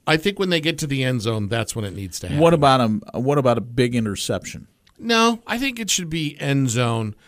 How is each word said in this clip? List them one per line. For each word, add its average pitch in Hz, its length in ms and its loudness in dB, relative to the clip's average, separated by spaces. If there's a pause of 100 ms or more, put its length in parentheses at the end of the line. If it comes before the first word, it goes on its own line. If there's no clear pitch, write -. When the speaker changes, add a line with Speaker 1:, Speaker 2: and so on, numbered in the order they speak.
Speaker 1:
I 156 100 4
think 196 220 -2
when 190 100 0
they 170 100 2
get 156 200 -2
to 160 80 -4
the 135 160 -2
end 127 180 0
zone, 107 280 -2
that's 113 260 -4
when 110 100 -4
it 95 80 -8
needs 95 280 -10
to 90 60 -8
happen. 143 140 0
Speaker 2:
What 165 120 8
about 147 280 6
a, 107 380 -2
what 139 180 0
about 127 200 4
a 107 40 -2
big 120 320 0
interception? 104 720 -4 (300)
Speaker 1:
No, 226 480 2
I 220 140 -6
think 254 200 -4
it 220 100 -6
should 175 200 -2
be 156 300 -4
end 139 300 0
zone. 113 440 -2 (140)